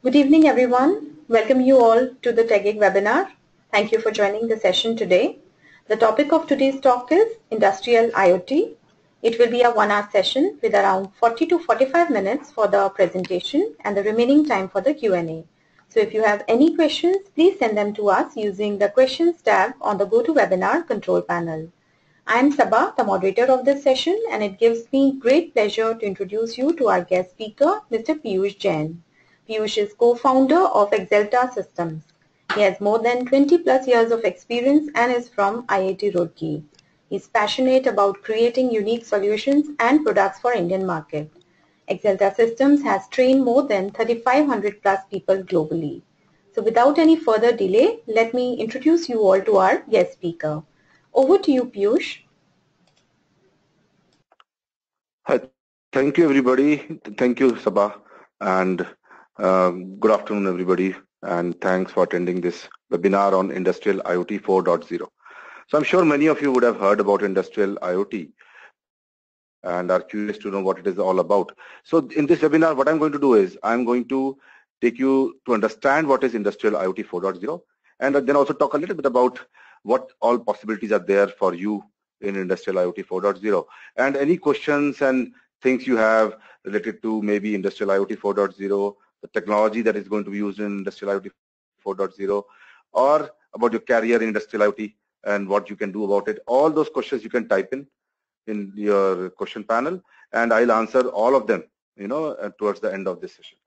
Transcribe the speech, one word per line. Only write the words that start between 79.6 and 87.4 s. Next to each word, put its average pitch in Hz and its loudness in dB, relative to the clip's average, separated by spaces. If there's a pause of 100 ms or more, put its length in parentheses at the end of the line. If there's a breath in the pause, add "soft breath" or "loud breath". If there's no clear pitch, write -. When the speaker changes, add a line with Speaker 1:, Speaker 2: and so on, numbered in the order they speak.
Speaker 2:
what 127 -4
all 117 0
possibilities 104 -6
are 107 0
there 98 0
for 92 -4
you 98 -8 (360)
in 98 -8
Industrial 92 -6
I 90 0
O 90 -2
T 98 -12
four 90 -8
dot 98 -2
zero. 98 -2 (300 loud breath)
And 139 -2
any 147 0
questions 143 -2
and 131 -2 (320 soft breath)
things 131 0
you 123 0
have 110 2 (280 soft breath)
related 104 -8
to 110 -4
maybe 104 -2